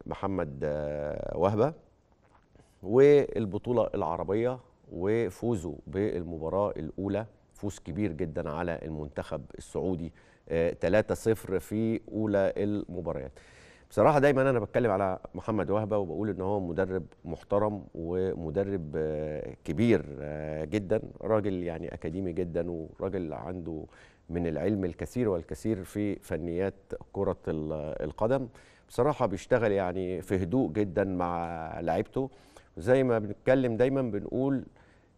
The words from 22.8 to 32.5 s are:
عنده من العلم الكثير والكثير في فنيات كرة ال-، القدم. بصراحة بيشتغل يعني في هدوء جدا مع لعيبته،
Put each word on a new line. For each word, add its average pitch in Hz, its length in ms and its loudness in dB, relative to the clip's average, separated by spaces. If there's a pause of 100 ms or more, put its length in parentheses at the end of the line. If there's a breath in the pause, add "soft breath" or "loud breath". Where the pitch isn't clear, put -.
عنده 80 520 -8 (460 loud breath)
من 85 160 0
العلم 92 380 0
الكثير 98 440 -2
والكثير 92 560 -2
في 104 300 -2
فنيات 87 600 -4 (380)
كرة 95 240 0 (120)
ال-، 78 540 -4
القدم. 120 460 0 (400 loud breath)
بصراحة 127 380 2
بيشتغل 107 460 2
يعني 92 500 0
في 95 200 0
هدوء 98 280 2
جدا 101 340 2
مع 85 760 -2
لعيبته، 95 500 0 (460 loud breath)